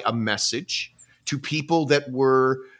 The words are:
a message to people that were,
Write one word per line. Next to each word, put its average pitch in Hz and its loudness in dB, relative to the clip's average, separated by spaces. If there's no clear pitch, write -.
a 113 0
message 113 -4
to 147 -6
people 156 -2
that 143 2
were, 131 4